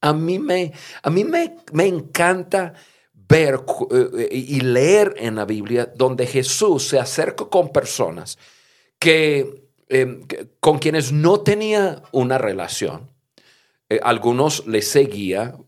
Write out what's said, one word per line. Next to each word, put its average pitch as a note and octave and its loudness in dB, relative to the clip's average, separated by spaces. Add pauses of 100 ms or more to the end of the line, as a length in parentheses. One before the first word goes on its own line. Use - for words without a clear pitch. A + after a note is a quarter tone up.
A D3+ 4
mí E3 0
me, F3+ -2 (280)
a - -2
mí F3+ 2
me, E4+ -2 (160)
me D#3+ 2
encanta F3+ -2 (400)
ver C3+ 4
cu-, - -4
eh, A#2 0
eh, A2+ -6
y C3 -4
leer C#3 4
en A2 -6
la G#2 -4
Biblia A2 -2
donde B2+ 0
Jesús C#3 0
se C3+ 2
acerca - -4
con F3+ 0
personas F2 -4 (600)
que, D#3 2 (240)
em, B2+ -2
que, - -12 (100)
con D#3 2
quienes D3+ -2
no E3+ 4
tenía G#3 0
una C3 0
relación. F#2+ -6 (760)
Eh, G#2+ 0
algunos A#2+ 0
le A2 0
seguía, G#2 0 (120)